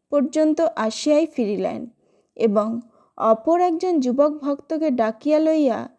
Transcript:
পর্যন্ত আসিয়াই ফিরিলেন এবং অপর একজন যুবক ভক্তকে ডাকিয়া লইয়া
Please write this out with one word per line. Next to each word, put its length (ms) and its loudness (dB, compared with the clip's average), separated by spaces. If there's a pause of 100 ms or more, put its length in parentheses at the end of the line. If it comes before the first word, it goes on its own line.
পর্যন্ত 520 0 (140)
আসিয়াই 500 0
ফিরিলেন 640 -4 (480)
এবং 440 0 (380)
অপর 440 2
একজন 380 0
যুবক 320 2
ভক্তকে 600 -4
ডাকিয়া 480 0
লইয়া 600 0